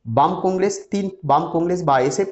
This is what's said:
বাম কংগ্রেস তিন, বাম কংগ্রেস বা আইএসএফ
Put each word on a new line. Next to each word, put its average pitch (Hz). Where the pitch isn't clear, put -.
বাম 151
কংগ্রেস 185
তিন, 196
বাম 151
কংগ্রেস 175
বা 143
আইএসএফ 139